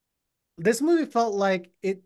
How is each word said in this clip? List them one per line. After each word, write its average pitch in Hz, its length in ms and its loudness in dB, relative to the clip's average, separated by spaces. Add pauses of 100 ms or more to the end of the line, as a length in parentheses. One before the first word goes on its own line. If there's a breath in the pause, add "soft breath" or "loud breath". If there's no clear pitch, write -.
(580)
this 220 240 0
movie 320 240 2
felt 233 300 -2
like 190 360 -2 (100)
it, 190 240 -4